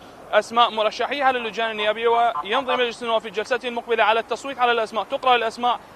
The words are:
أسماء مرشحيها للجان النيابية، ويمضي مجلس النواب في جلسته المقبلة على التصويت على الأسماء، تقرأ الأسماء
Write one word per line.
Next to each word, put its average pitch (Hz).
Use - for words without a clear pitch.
أسماء 226
مرشحيها 226
للجان 226
النيابية، 214
ويمضي 233
مجلس 240
النواب 226
في 226
جلسته 233
المقبلة 233
على 220
التصويت 240
على 240
الأسماء، 220
تقرأ 262
الأسماء 233